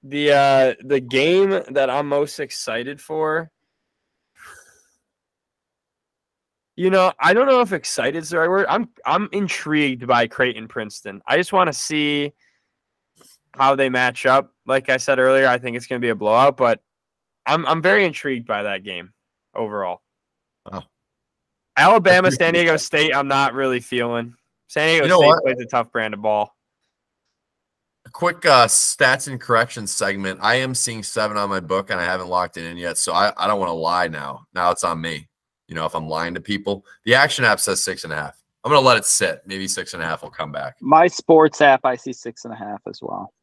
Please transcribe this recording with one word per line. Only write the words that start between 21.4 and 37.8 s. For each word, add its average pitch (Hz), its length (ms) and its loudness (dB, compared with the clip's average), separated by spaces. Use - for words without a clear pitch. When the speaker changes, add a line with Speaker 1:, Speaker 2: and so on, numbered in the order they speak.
Speaker 1:
Alabama, 185 500 6
Speaker 2:
That's 151 100 2
Speaker 1:
San 165 160 2
Speaker 2:
pretty 170 120 2
Speaker 1:
Diego 165 100 4
Speaker 2:
good. 156 60 -2
Speaker 1:
State, 156 360 -2
I'm 139 120 -2
not 139 260 0
really 131 260 -2
feeling. 120 540 -4
San 151 200 -2
Diego 160 160 4
Speaker 2:
You 147 40 2
know 180 100 6
Speaker 1:
State 147 100 8
Speaker 2:
what? 165 160 6
Speaker 1:
plays 131 160 -2
a 117 60 -10
tough 120 240 -2
brand 110 240 -4
of 104 80 -12
ball. 104 320 -2
Speaker 2:
A - 40 -20
quick, 170 360 -4
uh, 127 200 8
stats - 640 2
and 127 120 -8
corrections 113 520 -2
segment. 98 500 -4
I 113 140 2
am 131 180 -2
seeing 113 280 -6
seven 107 340 -4
on 101 120 -2
my 95 120 -4
book, 95 300 -4
and 92 100 -4
I 85 40 -2
haven't 90 240 -4
locked 90 280 -2
it 82 80 -10
in 85 120 -12
yet, 87 220 -6
so 90 140 -4
I, 98 240 0
I 92 120 -2
don't 104 100 0
wanna 87 160 -4
lie 85 340 -2
now. 69 460 -12
Now 90 160 0
it's 90 140 -4
on 82 160 -4
me, 80 280 -10
you 82 60 -16
know, 80 120 -6
if - 80 -8
I'm 78 140 -8
lying 82 260 -6
to 82 60 -10
people. 101 440 -8
The 113 100 2
Action 139 300 2
app 107 160 2
says - 220 -2